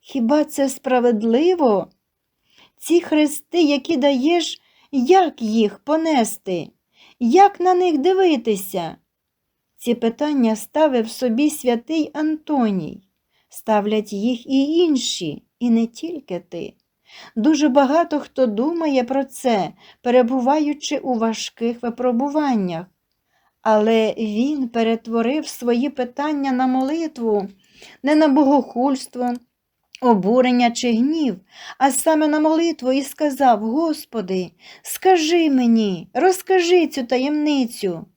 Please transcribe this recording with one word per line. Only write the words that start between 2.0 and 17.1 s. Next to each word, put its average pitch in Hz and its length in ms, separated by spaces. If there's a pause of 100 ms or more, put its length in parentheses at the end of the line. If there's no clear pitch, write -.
Ці 339 220
хрести, 311 640
які 285 340
даєш, 285 640 (320)
як 311 500
їх 214 360
понести? 277 880 (520)
Як 370 400
на 359 140
них 359 240
дивитися?" 240 960 (800)
Ці 240 180
питання 233 600
ставив 247 540
собі 254 400
святий 294 640
Антоній. 285 880 (460)
Ставлять 208 640
їх 226 340
і 269 180
інші, 285 800 (160)
і 240 120
не 226 160
тільки 277 600
ти. - 260 (600)